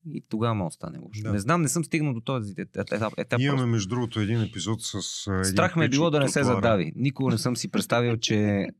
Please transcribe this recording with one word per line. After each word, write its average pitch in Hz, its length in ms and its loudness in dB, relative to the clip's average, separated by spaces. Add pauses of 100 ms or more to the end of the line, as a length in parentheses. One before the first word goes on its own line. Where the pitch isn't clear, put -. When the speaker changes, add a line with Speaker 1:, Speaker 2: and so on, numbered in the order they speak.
Speaker 1:
И - 220 -10
тогава 113 260 0
може 92 140 -2
да - 60 -8
стане - 240 -14
лошо. 107 240 -12
Speaker 2:
Да. 110 100 -2
Speaker 1:
Не 101 60 2
знам, 160 240 2
не 143 60 2
съм 165 160 -2
стигнал 151 300 -2
до 113 60 -6
този 110 380 -4
етап, - 340 -6
етап, 107 240 0
етап 123 240 0
Speaker 2:
Имаме, 139 160 2
Speaker 1:
просто. 127 100 2
Speaker 2:
между 110 220 2
другото, 117 320 -2
един 110 220 2
епизод 107 400 -4
с, - 120 -8 (320)
а, 101 60 -2
един 95 120 2
Speaker 1:
Страх 165 320 2
ме 165 80 4
е - 40 2
Speaker 2:
пич 127 80 2
Speaker 1:
било 160 100 4
Speaker 2:
от 160 60 2
Speaker 1:
да 147 80 4
не 135 80 2
се - 60 -2
Speaker 2:
тротуара. 127 220 4
Speaker 1:
задави. 107 400 2
Никога 135 340 0
не 113 80 2
съм 123 180 0
си - 140 -8
представил, 117 460 2
че, 104 500 2 (140)